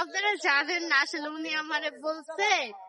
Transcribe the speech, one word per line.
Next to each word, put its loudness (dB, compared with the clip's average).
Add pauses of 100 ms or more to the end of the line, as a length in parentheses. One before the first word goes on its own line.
আপনারা 0
জানেন 2
না, 2
আসলে -2
উনি -6
আমারে -2
বলছে -2 (160)